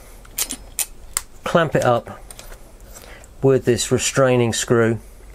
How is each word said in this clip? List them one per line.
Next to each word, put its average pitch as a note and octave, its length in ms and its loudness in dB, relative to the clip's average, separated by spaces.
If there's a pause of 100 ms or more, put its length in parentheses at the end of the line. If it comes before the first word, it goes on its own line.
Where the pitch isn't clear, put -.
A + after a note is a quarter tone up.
(1400)
clamp E3 320 2
it C3 80 2
up A#2+ 360 0 (1200)
with C3+ 240 4
this A#2+ 280 0
restraining B2 600 2
screw A2+ 460 2 (360)